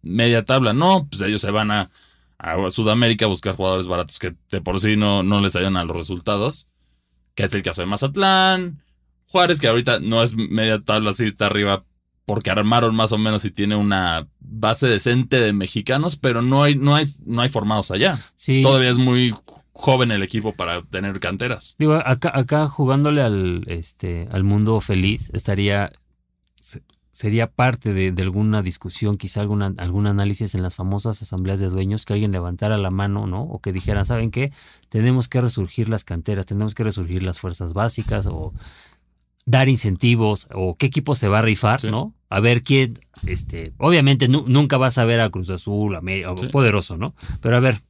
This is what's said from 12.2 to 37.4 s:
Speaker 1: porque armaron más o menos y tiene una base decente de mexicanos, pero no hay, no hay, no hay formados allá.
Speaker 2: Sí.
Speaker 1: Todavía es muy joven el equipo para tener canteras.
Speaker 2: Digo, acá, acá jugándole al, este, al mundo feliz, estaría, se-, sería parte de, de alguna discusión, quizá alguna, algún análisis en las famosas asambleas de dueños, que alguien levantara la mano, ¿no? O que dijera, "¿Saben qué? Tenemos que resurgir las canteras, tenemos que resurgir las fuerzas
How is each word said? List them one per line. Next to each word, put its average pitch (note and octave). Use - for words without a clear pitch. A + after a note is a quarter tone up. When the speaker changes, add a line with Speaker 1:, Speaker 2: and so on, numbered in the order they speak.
Speaker 1:
porque G#2
armaron A2
más A2
o A2
menos G#2+
y F#2
tiene G#2
una F#2
base A2
decente B2
de G#2+
mexicanos, B2
pero A#2+
no C3+
hay, D3
no C#3+
hay, D3+
no A#2
hay B2+
formados G#2
allá. C3
Speaker 2:
Sí. C3+
Speaker 1:
Todavía C3
es B2
muy B2
joven B2+
el G2+
equipo G#2+
para F2
tener F#2+
canteras. G2+
Speaker 2:
Digo, D3+
acá, C3
acá D3
jugándole C#3+
al, F#2
este, E2+
al F#2+
mundo G#2
feliz, F#2+
estaría, G2+
se-, -
sería A2+
parte B2
de, F#2+
de F2+
alguna G#2
discusión, G2
quizá G2+
alguna, G2+
algún F2+
análisis G2+
en F#2
las F2+
famosas G2+
asambleas F#2+
de F#2+
dueños, F#2+
que G#2
alguien G#2
levantara F#2
la F#2+
mano, G2+
¿no? F#2
O E3
que F#2+
dijera, G2
"¿Saben A2+
qué? C#3
Tenemos A#2+
que B2+
resurgir A2+
las G#2+
canteras, F#2
tenemos G#2
que A2+
resurgir F#2
las F#2
fuerzas E2+